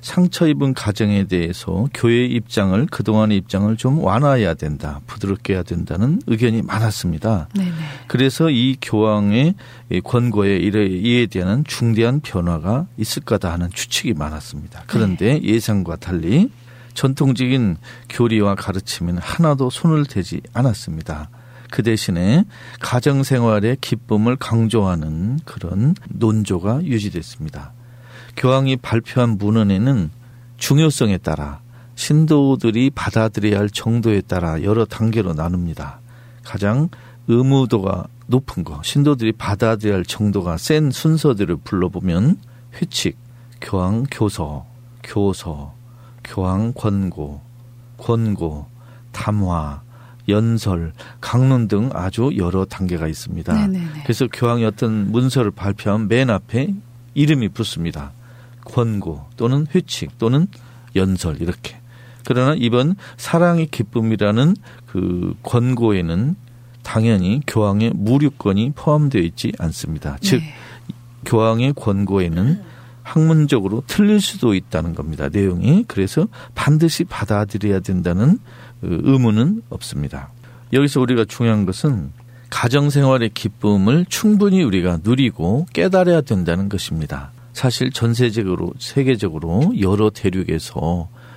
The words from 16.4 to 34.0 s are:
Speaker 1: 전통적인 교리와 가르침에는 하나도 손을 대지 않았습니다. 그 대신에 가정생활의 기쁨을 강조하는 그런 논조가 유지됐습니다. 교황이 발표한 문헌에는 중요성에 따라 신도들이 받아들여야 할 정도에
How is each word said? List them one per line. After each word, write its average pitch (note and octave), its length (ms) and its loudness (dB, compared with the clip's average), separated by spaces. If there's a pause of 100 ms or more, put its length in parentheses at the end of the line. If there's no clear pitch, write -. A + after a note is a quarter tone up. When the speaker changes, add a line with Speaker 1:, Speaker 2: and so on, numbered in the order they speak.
Speaker 1:
전통적인 C3 840 0 (320)
교리와 G#2+ 460 2
가르침에는 F2 680 -4
하나도 C#3+ 460 0
손을 D3+ 380 0
대지 F2 340 -6 (140)
않았습니다. E2 760 -4 (420)
그 - 120 -2
대신에 A2 640 2 (360)
가정생활의 B2 1000 0
기쁨을 A2+ 560 0
강조하는 G2+ 1120 0
그런 G2 480 0 (160)
논조가 A2 720 0
유지됐습니다. F2 880 -6 (640)
교황이 C3 400 2
발표한 A#2 640 0
문헌에는 G#2 720 2 (480)
중요성에 C#3 600 2
따라 D2 420 -6 (340)
신도들이 C#3 960 4
받아들여야 G#2 680 0
할 G#2 120 0
정도에 A2+ 500 0